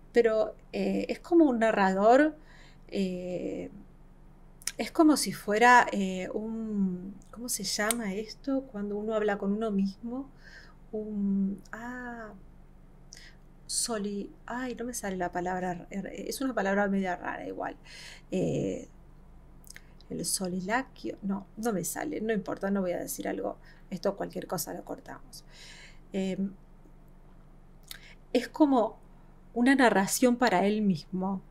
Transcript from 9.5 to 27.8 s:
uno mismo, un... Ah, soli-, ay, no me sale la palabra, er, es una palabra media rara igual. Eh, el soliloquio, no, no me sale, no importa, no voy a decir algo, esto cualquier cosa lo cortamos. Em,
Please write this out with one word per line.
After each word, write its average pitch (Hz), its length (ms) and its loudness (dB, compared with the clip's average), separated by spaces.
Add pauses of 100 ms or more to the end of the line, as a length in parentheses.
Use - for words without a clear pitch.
uno 220 160 0
mismo, 233 600 -2 (600)
un... 202 680 0 (100)
Ah, 233 600 -10 (1300)
soli-, 202 640 -4 (160)
ay, 247 260 -6
no 233 120 -8
me 247 100 -8
sale 190 200 -6
la 180 160 -2
palabra, 180 600 -4
er, 190 160 -8
es - 340 -8
una 262 140 -2
palabra 196 320 2
media 196 280 0
rara - 320 -8
igual. - 300 -8 (540)
Eh, 131 560 -2 (1200)
el 165 160 -6
soliloquio, 190 960 -4
no, 196 240 -4 (120)
no 220 140 -2
me 175 120 -2
sale, - 380 -6
no 220 120 0
importa, - 380 -2
no 202 100 2
voy 180 120 0
a - 60 -2
decir - 280 -6
algo, 196 320 -4 (320)
esto 190 260 -2
cualquier 170 300 -8
cosa 180 260 -6
lo 175 100 -10
cortamos. - 600 -14 (680)
Em, 190 380 -2 (1800)